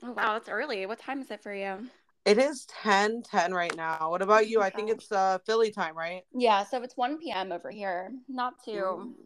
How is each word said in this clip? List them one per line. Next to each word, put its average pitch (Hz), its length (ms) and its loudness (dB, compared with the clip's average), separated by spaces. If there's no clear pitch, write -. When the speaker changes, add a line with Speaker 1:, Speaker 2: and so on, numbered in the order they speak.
Speaker 1:
Oh, 247 100 -12
wow, 214 260 0
it's 220 120 -10
early. 214 380 -4
What 226 100 -6
time 269 240 -8
is 254 80 -14
it 208 140 -10
for 202 100 -10
you? 196 340 -6
Speaker 2:
It 208 140 8
is 277 260 0
ten 214 560 2
ten 185 320 0
right 170 220 0
now. 160 340 -4
What 185 140 -2
about 214 240 6
you? 220 100 2
Speaker 1:
Oh 214 40 6
my 196 40 4
Speaker 2:
I 190 60 0
think 214 180 -6
Speaker 1:
gosh. 220 80 0
Speaker 2:
it's, - 140 -12
uh, 190 340 2
Philly 226 240 2
time, 175 260 -6
right? 170 280 -6
Speaker 1:
Yeah, 220 300 4
so 240 180 -4
it's 247 160 -12
one 262 220 -2
P 330 100 -10
M 190 220 -4
over 175 180 -8
here. 196 420 -6
Not 247 280 -4
too, 226 120 -10
Speaker 2:
Ooh. 190 380 -4